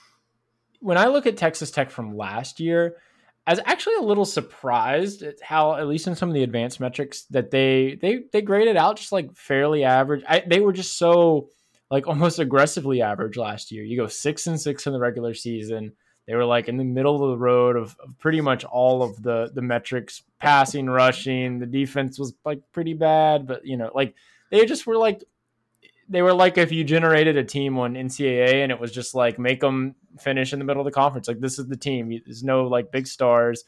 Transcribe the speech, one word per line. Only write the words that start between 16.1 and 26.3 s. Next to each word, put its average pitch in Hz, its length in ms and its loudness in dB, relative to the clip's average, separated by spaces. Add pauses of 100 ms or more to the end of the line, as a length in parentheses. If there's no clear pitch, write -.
They 110 80 -6
were, 120 100 0
like, 120 240 0
in 120 80 -6
the 131 80 -2
middle 135 400 0
of 135 60 2
the 120 80 -2
road 123 380 4
of, 110 240 -6
of 127 180 -20
pretty 160 240 0
much 135 240 0
all 127 360 2
of 110 200 -4
the, 117 320 -2
the 131 80 -6
metrics, 123 600 -6 (140)
passing, 139 460 2
rushing. 127 720 0
The 123 60 -8
defense 131 540 -4
was, 131 160 -8 (100)
like, 151 160 -6 (120)
pretty 165 200 -4
bad, 156 540 4
but, 127 180 -10
you 135 140 -6
know, 113 160 -6
like, 131 200 -2 (360)
they 220 160 6
just 269 200 -4
were, 226 120 0
like, 220 260 0 (880)
they 180 120 2
were 180 100 6